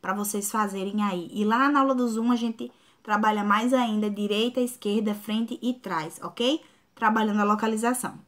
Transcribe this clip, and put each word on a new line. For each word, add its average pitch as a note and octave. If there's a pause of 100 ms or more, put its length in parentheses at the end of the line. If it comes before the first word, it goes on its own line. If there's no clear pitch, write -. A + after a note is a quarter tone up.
Pra -
vocês G#3
fazerem G3+
aí. F3+
E G#3
lá B3
na C#4+
aula C4+
do B3
Zoom, A3+
a A#3+
gente A#3 (340)
trabalha G#3+
mais G#3+
ainda G#3+
direita, G#3
esquerda, G#3+
frente A3
e B3
trás, E3
ok? B3 (360)
Trabalhando A3
a -
localização. G#3+ (100)